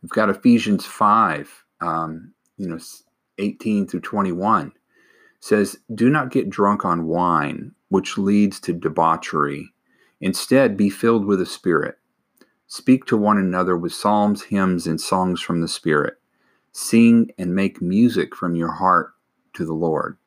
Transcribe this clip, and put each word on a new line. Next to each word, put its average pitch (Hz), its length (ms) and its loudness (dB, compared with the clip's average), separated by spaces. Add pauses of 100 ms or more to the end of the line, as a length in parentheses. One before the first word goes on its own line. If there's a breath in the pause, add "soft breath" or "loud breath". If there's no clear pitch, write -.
We've - 80 -18
got 107 200 0
Ephesians 107 560 2
five, 101 760 0 (180)
um, 82 500 -6 (240)
you 95 120 -8
know, 85 80 -8
s-, - 260 -18 (340)
eighteen 104 500 -2
through 90 140 -6
twenty-one 95 720 -2 (680 soft breath)
says, 104 380 0 (160)
"Do 113 160 2
not 143 220 0
get 120 180 0
drunk 101 340 2
on 85 220 0
wine, 82 680 -2 (180)
which - 280 -2
leads 101 400 2
to - 140 -6
debauchery. 80 1000 -2 (480)
Instead, 110 560 2
be 101 140 2
filled 113 360 0
with 101 120 2
the 90 80 -2
Spirit. 78 500 -2 (680 soft breath)
Speak - 380 2
to 120 120 0
one 104 220 2
another 90 380 0
with 85 160 -4
psalms, 104 500 0
hymns, 92 460 -2
and 82 120 -4
songs 92 400 -2
from 87 200 -4
the 80 80 -2
Spirit. 76 460 -2 (580)
Sing 117 680 4
and 90 160 -4
make 98 260 -2
music 98 540 0
from 87 220 -4
your 82 160 -2
heart 92 400 2 (420)
to 87 100 -6
the 80 100 -6
Lord. 80 520 -4